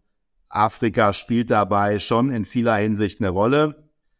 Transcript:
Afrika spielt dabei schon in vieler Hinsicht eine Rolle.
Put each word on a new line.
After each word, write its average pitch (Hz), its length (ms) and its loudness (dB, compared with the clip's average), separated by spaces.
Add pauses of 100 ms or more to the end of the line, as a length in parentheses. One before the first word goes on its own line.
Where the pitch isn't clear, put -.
(520)
Afrika 110 600 0
spielt 117 380 -2
dabei 104 480 2
schon 120 320 0
in 113 140 -4
vieler 117 320 -2
Hinsicht 104 440 -2
eine 98 100 0
Rolle. 139 580 0 (320)